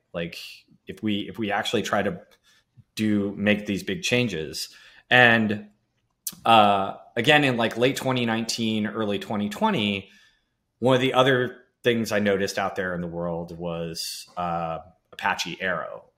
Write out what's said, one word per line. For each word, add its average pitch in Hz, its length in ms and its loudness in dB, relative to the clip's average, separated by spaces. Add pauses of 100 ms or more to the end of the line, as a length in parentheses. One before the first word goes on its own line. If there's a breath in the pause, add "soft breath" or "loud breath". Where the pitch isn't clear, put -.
(140)
Like, 87 240 -8 (500)
if - 140 -14
we, 104 200 0
if - 160 -12
we 107 140 -4
actually 104 320 0
try 104 180 0
to 95 200 -2 (760 soft breath)
do, 104 420 0
make 101 280 2
these 95 180 -4
big 90 200 -8
changes. 90 680 -4 (400 loud breath)
And, 113 580 6 (800)
uh, 101 500 6 (200)
again, 147 300 4
in, 127 100 2
like, 113 220 -2
late 131 180 2
twenty 127 300 -2
nineteen, 113 640 -2
early 104 320 -4
twenty 104 280 -4
twenty, 107 640 -2 (720 soft breath)
one 131 160 4
of 123 60 4
the 131 120 0
other 127 440 2 (240)
things 113 300 0
I 107 80 2
noticed 98 400 0
out 95 160 -2
there 92 180 -4
in 87 80 -4
the 87 60 -6
world 85 500 -6
was, 85 800 -8
uh, 85 440 -4 (340)
Apache 90 480 -4
Arrow. 73 420 -6 (140)